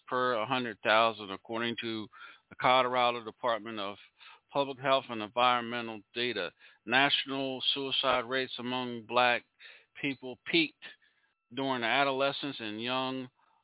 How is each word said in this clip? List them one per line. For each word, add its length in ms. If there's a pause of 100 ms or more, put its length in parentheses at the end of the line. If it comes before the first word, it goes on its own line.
per 380
hundred 380
thousand, 480
according 500
to 260 (420)
the 80
Colorado 680
Department 560
of 180 (560)
Public 260
Health 300
and 140
Environmental 760 (120)
Data. 380 (340)
National 800 (100)
suicide 520
rates 340
among 480
black 340 (580)
people 380 (140)
peaked 320 (720)
during 280
adolescence 760
and 220
young 460 (360)